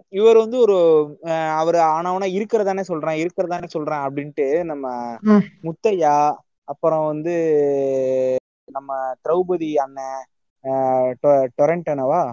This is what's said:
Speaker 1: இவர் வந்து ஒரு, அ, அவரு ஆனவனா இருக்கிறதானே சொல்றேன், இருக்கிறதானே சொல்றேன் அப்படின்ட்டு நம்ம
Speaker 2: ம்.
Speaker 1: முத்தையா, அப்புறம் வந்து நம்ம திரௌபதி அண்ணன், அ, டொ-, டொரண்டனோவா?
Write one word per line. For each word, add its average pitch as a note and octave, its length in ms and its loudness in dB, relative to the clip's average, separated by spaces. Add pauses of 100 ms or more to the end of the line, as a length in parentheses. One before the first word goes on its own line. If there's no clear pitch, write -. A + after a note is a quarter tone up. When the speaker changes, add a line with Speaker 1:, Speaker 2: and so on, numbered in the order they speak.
Speaker 1:
இவர் A3 280 6
வந்து A3 220 2
ஒரு, G#3 180 4 (500)
அ, E3 60 -4
அவரு D#3+ 460 0
ஆனவனா F3 540 0
இருக்கிறதானே G3 480 -2
சொல்றேன், D#3+ 460 -4
இருக்கிறதானே F3 400 -6
சொல்றேன் D3+ 320 -6
அப்படின்ட்டு C#3+ 640 -2
நம்ம C3 580 -8
Speaker 2:
ம். G#3 220 4 (200)
Speaker 1:
முத்தையா, D#3 720 0 (300)
அப்புறம் D#3 420 -2
வந்து D#3+ 520 0 (1120)
நம்ம C3+ 420 -8 (140)
திரௌபதி E3+ 460 -2
அண்ணன், C3+ 520 -4 (380)
அ, C3+ 60 -4 (520)
டொ-, C#3 240 4 (160)
டொரண்டனோவா? D3+ 720 -2